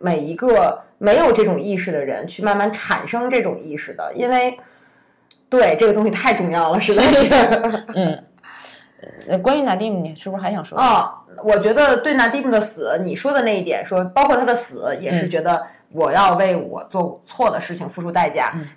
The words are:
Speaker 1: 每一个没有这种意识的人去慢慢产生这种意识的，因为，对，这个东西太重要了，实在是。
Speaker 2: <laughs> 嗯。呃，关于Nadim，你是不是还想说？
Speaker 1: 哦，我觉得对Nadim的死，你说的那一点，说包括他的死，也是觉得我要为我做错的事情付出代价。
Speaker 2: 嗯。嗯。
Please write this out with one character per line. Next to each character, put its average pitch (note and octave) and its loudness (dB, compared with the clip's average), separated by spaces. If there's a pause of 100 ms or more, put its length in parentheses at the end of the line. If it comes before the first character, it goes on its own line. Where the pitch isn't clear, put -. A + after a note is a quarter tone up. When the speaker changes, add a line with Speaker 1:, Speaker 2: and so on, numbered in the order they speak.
Speaker 1:
每 E3+ -2
一 D3+ -6
个 G3+ 2 (140)
没 G#3 4
有 D#4 4
这 A3 4
种 F3 0
意 G3+ -4
识 F3+ -4
的 D3 -2
人 B2+ -6
去 F#3+ -12
慢 G#3 0
慢 G#3 0
产 G3+ -6
生 A#3+ -4
这 B3+ 0
种 F#3 -4
意 D#3 -12
识 - -12
的， D2+ -8
因 B3 -2
为， B3+ 0 (920)
对， G#3+ 4
这 A3+ 4
个 G#3 6
东 G#3+ 2
西 A3 2
太 B3+ 0
重 F3+ -2
要 E3+ 0
了， G3+ 0
实 G#3 0
在 A3 4 (100)
是。 C#4 6 (320)
Speaker 2:
<laughs> A3 -6
嗯。 E3+ -2 (1040)
呃， F#3 0
关 C4 2
于 D4 0
Nadim， G#3+ -2
你 D#3+ -8
是 - -12
不 F#3+ -8
是 F#3+ -8
还 F3+ -4
想 F3+ -6
说？ E3 -8
Speaker 1:
哦， A#3 2 (340)
我 G#3 4
觉 G#3+ 2
得 C4+ 4
对 D4+ 0
Nadim C4 0
的 A3+ 4
死， E3 -4
你 E3 -4
说 C4+ -4
的 C#4 2
那 A3 0
一 F#3+ -2
点， F3 -4
说 F#3 -2
包 C4+ 2
括 C#4+ 4
他 - 0
的 A#3 2
死， B2 -6
也 F3+ -6
是 F3 0
觉 D#3+ -2
得 F3 0 (320)
我 D3+ -2
要 F3+ 4
为 F#3 2
我 - -8
做 - -6
错 A#3 -2
的 - -6
事 F3 -10
情 F3+ -12
付 F3+ -14
出 E3+ -8
代 E3+ 0
价。 B2+ -4
Speaker 2:
嗯。 D#3+ -8
嗯。 D3 -14